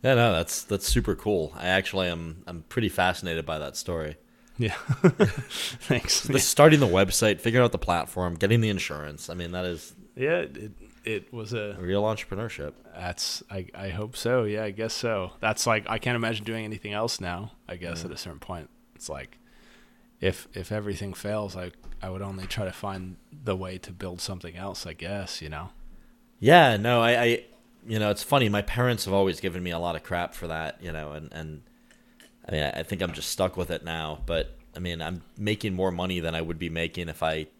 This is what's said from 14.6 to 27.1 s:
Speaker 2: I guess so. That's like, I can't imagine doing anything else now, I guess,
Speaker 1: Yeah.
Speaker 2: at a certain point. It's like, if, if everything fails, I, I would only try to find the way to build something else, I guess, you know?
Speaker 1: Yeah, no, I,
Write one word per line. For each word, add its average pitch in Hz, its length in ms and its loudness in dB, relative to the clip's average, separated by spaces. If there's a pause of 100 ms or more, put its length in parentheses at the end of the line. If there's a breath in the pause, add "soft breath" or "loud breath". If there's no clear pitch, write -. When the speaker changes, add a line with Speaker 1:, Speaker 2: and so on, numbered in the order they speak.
Speaker 2:
I 104 80 -4
guess 110 220 -4
so. 101 460 -2
That's 107 260 0
like, 110 220 2
I 110 100 -2
can't 123 180 0
imagine 113 280 -2
doing 113 200 -6
anything 107 280 -8
else 110 280 -2
now, 90 320 -6 (160)
I 90 80 -10
guess, 85 240 -8
Speaker 1:
Yeah. 85 60 -8
Speaker 2:
at 87 60 -8
a - 40 -10
certain - 240 -12
point. 85 280 -10 (260)
It's - 140 -16
like, 69 300 -12 (840 soft breath)
if, - 340 -2
if 92 180 -8
everything 101 420 -6
fails, 104 420 -6
I, 90 140 -8 (320)
I 95 80 -8
would 95 120 -8
only 95 240 -8
try 104 180 -4
to 92 80 -4
find 92 440 -8 (280)
the 104 120 0
way 92 220 -8
to - 140 -14
build 90 280 -10
something 87 360 -10
else, 92 300 -8
I 82 60 -10
guess, 90 480 -8
you 78 80 -10
know? 78 220 -10 (680 soft breath)
Speaker 1:
Yeah, 139 360 10
no, 117 240 4
I, 113 100 6 (120)